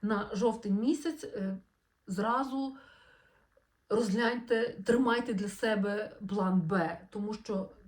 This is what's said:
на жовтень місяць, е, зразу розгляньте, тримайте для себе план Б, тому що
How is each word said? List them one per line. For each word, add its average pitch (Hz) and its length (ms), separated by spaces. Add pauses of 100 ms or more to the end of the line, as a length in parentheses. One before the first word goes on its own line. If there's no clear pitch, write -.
на 208 300
жовтень 214 420
місяць, 285 500
е, 190 340 (480)
зразу 254 680 (1120)
розгляньте, 233 800 (180)
тримайте 240 480
для 202 140
себе 208 680 (120)
план 185 320
Б, 170 400 (100)
тому 208 240
що 190 360 (180)